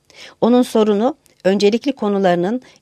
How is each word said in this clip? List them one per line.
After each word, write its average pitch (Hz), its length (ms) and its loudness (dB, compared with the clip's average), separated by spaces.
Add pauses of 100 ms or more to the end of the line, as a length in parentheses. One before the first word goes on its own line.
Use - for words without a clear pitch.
(420)
Onun 247 200 4
sorunu, 220 540 0 (280)
öncelikli 208 480 0
konularının 196 680 -2 (200)